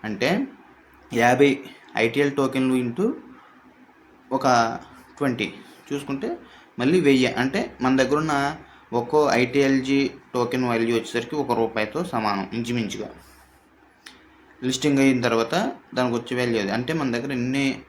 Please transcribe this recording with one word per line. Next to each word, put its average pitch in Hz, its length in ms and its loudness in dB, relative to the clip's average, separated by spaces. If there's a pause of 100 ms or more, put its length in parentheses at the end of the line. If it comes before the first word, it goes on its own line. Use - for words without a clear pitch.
అంటే 131 440 0 (640)
యాభై 127 460 4 (380)
ఐటీఎల్ 127 340 2
టోకెన్లు 131 440 0
into 127 360 0 (1200)
ఒక 123 480 2 (380)
ట్వంటీ 120 360 -2 (400)
చూసుకుంటే 143 440 -6 (420)
మళ్ళీ 147 200 4
వెయ్యి. 131 340 4
అంటే 135 480 -2
మన 131 140 2
దగ్గర 131 220 4
ఉన్న 151 380 0 (380)
ఒక్కో 135 400 2
ఐటీఎల్జీ 135 760 2 (240)
టోకెన్ 127 300 0
వాల్యూ 117 320 0
వచ్చేసరికి 117 400 -4
ఒక - 160 -2
రూపాయితో 113 520 -2
సమానం 104 500 -2
ఇంచుమించుగా. 113 560 -4 (1500)
లిస్టింగ్ 131 360 0
అయిన 135 220 4
తర్వాత 120 500 0 (220)
దానికి 123 220 0
వచ్చే 123 220 -6
వాల్యూ 117 240 0
అది. 98 100 -4
అంటే 123 220 -4
మన 143 180 -4
దగ్గర 120 200 -4
ఎన్ని 131 580 -2